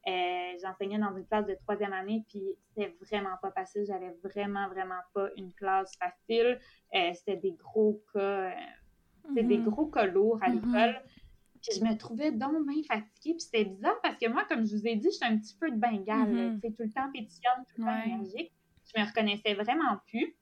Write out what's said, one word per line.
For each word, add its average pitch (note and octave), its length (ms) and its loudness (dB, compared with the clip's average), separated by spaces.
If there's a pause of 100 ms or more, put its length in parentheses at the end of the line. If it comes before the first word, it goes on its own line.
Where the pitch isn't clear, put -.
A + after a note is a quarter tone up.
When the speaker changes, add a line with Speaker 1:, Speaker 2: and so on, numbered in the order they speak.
Speaker 1:
Euh, F3+ 460 -2 (100)
j'enseignais G3 360 -4
dans G3+ 160 0
une F#3 120 -10
classe G#3 200 0
de F#3+ 100 -4
troisième G3+ 360 -4
année, G3+ 380 -2
puis G3+ 100 -10 (300)
c'était G3 340 -6
vraiment G3 380 -2
pas F#3+ 80 -4
facile. F#3+ 360 -4
J'avais F#3 280 -6 (100)
vraiment, G3+ 440 -4
vraiment F#3 260 -6 (180)
pas G3 240 0
une F#4 160 -12
classe F#3+ 460 0
facile. A#3 600 2 (360)
Euh, F3 180 4
c'était F#3+ 240 -4
des F3+ 160 -2
gros G#3+ 480 2 (140)
cas, G#3 60 0
euh, G3 300 0 (760)
c'était B3+ 140 2
des A#3 160 6
Speaker 2:
Mhm. A3+ 100 2
Speaker 1:
gros D4 200 0
cas A3 180 2
lourds G#3 360 4
à - 60 4
Speaker 3:
Mhm. B3 60 4
Speaker 1:
l'école. A3+ 480 2 (580)
Puis G3+ 200 -4
je A3 40 2
me A3 140 2
trouvais C#4+ 320 -2
donc C#4 380 0
bien D4 200 0
fatiguée, B3 460 -4
puis E4 60 -8
c'était G#3+ 240 2
bizarre G#3 360 0
parce C#4 160 -2
que A#3 120 0
moi, D4+ 200 0
comme A#3+ 160 2
je G#3 120 0
vous G#3 100 0
ai A#3 80 2
dit, A3 160 2
je G#4 60 -6
suis - 100 -4
un A3 100 4
petit - 220 -4
peu E4 140 -2
de A3+ 40 -2
Bengale, G#3+ 560 2
là, A#3 180 2
Speaker 2:
Mhm. G#3+ 100 -4
Speaker 1:
tu A#3 80 -6
sais, A3 60 -6
tout A#3 100 -8
le G#3+ 60 -2
temps C4+ 220 -4
pétillante, B3+ 540 -2
tout - 160 -20
le - 20 -2
temps A3 60 2
Speaker 3:
Ouais. A3 180 -2
Speaker 1:
énergique. A3 440 -6 (420)
Je G#3+ 60 2
me G3+ 60 4
reconnaissais G#3+ 480 0
vraiment A#3+ 520 2
plus. C4 360 -4